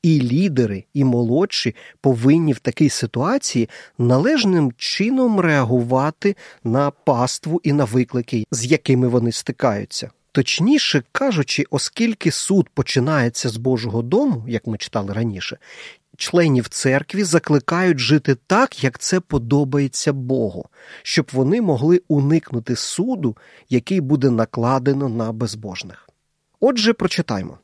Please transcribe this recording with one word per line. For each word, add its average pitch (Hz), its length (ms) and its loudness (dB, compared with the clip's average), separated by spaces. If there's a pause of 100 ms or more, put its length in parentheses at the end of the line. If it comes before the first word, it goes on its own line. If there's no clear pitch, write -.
І 160 180 4
лідери, 123 600 0 (100)
і 143 100 0
молодші 123 720 0 (260)
повинні 139 520 4
в 117 60 -4
такій 139 300 2
ситуації 131 800 -2 (280)
належним 170 800 2
чином 233 640 0
реагувати 131 960 0 (280)
на 139 280 2
паству 143 720 -2
і 143 100 0
на 147 100 2
виклики, 117 680 -2
з 117 140 -4
якими 127 420 2
вони 117 240 2
стикаються. 113 760 -4 (220)
Точніше 165 800 0
кажучи, 170 580 -2
оскільки 208 640 -2
суд - 380 0
починається 131 800 -2
з 110 80 -6
Божого 117 440 -2
дому, 151 460 0
як 113 200 -6
ми 110 100 -4
читали 101 360 -6
раніше, 104 440 -6 (600)
членів 151 500 2
церкви 143 560 0
закликають 165 760 2
жити 135 380 2 (100)
так, 226 360 2
як 131 160 -2
це - 200 -2
подобається 139 920 -2
Богу, 123 520 -4 (380)
щоб - 280 -2
вони 135 300 0
могли 170 460 2
уникнути 139 680 0
суду, 180 640 -4 (320)
який 147 320 0
буде 139 280 0
накладено 127 800 0
на 113 220 -4
безбожних. 107 800 -10 (500)
Отже, 233 340 2
прочитаймо. 107 720 -4